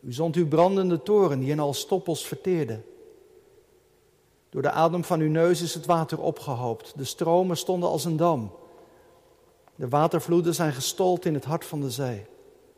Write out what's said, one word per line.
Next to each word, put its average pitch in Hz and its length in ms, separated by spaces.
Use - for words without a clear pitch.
U 131 120
zond 156 240
uw 170 120
brandende 180 540
toren 190 360
die 131 120
hen 151 80
als 143 200
stoppels - 480
verteerde. 147 540
Door - 140
de 143 80
adem 165 340
van 165 160
uw 151 100
neus 165 320
is 170 120
het 156 120
water 165 340
opgehoopt. 123 760
De 135 80
stromen 175 520
stonden 180 320
als 147 160
een 165 120
dam. 151 360
De 131 140
watervloeden 165 640
zijn 156 180
gestold 175 520
in 165 100
het 139 100
hart 160 200
van 156 160
de 139 100
zee. 117 360